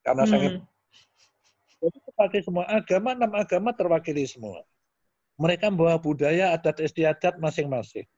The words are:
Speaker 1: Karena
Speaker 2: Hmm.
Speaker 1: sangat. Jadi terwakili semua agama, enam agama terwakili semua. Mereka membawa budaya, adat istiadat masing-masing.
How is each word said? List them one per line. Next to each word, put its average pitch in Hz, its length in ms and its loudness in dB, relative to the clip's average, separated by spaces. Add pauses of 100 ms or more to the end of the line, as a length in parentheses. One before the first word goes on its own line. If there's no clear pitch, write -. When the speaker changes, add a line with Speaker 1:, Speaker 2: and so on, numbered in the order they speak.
Speaker 1:
Karena 131 240 2
Speaker 2:
Hmm. 214 80 4
Speaker 1:
sangat. 190 200 2 (1300)
Jadi 170 140 -2 (100)
terwakili 202 400 0
semua 175 160 -2
agama, 214 480 0
enam 240 240 0
agama 202 400 0
terwakili 165 480 0
semua. 107 400 -12 (720)
Mereka 170 320 0
membawa 165 320 2
budaya, 160 560 2
adat 165 240 -2
istiadat 170 560 0
masing-masing. 143 800 -4